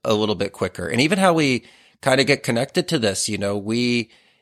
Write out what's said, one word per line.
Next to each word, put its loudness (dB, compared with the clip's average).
a 2
little 0
bit -4
quicker. -6
And 0
even 2
how 4
we 0
kinda 2
get 0
connected -2
to -2
this, -2
you -4
know, -2
we, 0